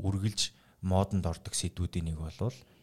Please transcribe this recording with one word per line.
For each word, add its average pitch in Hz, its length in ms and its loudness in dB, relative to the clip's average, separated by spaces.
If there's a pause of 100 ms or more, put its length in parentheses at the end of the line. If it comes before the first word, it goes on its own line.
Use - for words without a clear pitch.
үргэлж 98 480 0 (320)
модонд 92 480 4
ордог - 240 -6
сэдвүүдийн 85 560 -2
нэг 78 80 -4
бол 80 320 -4 (320)